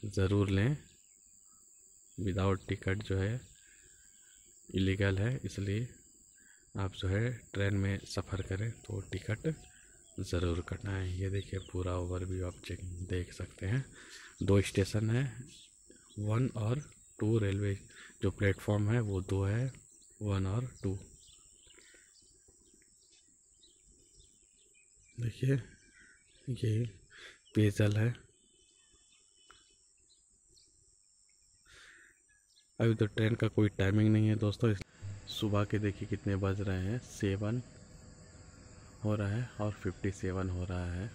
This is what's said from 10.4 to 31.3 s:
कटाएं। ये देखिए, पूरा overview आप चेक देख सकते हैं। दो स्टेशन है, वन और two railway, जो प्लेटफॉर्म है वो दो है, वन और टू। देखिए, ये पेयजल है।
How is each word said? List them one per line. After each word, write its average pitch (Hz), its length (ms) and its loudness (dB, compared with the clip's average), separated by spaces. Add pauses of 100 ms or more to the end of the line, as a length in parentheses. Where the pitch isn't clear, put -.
कटाएं। 95 380 -4
ये 92 220 -2
देखिए, 95 300 -4 (120)
पूरा 90 240 -2
overview 90 520 -2
आप - 180 -10
चेक 90 140 -8 (300)
देख 90 240 -2
सकते - 320 -8
हैं। 127 200 0 (580)
दो 98 200 8
स्टेशन 107 460 2
है, 120 140 2 (960)
वन 110 380 2
और 113 240 0 (380)
two 110 200 2
railway, 101 380 0 (440)
जो 98 100 2
प्लेटफॉर्म 104 580 2
है 120 120 4
वो 101 220 0
दो 98 200 2
है, 117 280 2 (480)
वन 98 280 0
और 113 180 0 (180)
टू। 95 140 0 (4000)
देखिए, 120 380 0 (920)
ये 117 380 0 (680)
पेयजल 104 420 4
है। 113 160 2 (4000)